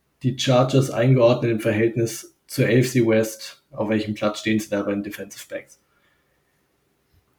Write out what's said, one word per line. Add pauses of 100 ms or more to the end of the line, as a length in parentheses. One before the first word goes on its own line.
(240)
die
Chargers
eingeordnet
im
Verhältnis (120)
zur
A
F
C
West?
Auf
welchem
Platz
stehen
sie
da
bei
den
Defensive
Backs? (1600)